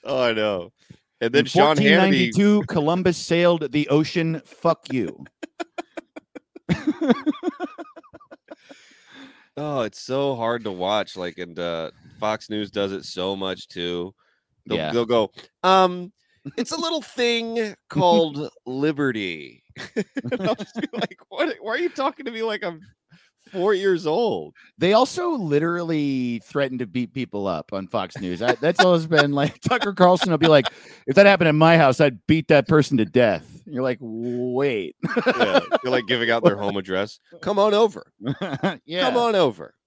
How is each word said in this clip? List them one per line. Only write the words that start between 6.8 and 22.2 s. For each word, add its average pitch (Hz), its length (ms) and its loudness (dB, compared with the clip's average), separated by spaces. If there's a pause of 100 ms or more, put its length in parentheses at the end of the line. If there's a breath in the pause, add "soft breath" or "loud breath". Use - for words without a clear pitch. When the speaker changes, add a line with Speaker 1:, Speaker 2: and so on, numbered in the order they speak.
Speaker 1:
Oh, 143 220 -4
it's 107 180 -6
so 139 360 -2
hard 117 300 -2
to 104 60 -6
watch. 95 460 -2
Like, 90 220 -8
and, 87 180 -12
uh, 85 340 -6 (280)
Fox 107 300 -6
News 107 200 -6
does 101 220 -4
it 98 140 -10
so 92 300 -6
much 95 320 -8
too. 87 460 -8 (540)
They'll, 85 100 -4
Speaker 2:
Yeah. 78 140 -4
Speaker 1:
they'll 120 140 0
go, 113 260 0 (320 loud breath)
"Um, 185 480 2 (460 soft breath)
it's - 140 -6
a 320 80 -8
little 330 220 -4
thing 233 800 -4
Speaker 2:
<laughs> - 80 -20
Speaker 1:
called 165 600 2 (160)
liberty." 117 1000 -4 (140)
<laughs> - 180 -16 (360)
And 190 160 -6
I'll 220 80 -2
just - 240 -16
be - 140 -8
like, 208 240 -8 (120)
"What? 269 320 -6
Why 214 120 -8
are 262 60 -4
you 349 100 -4
talking 269 360 -6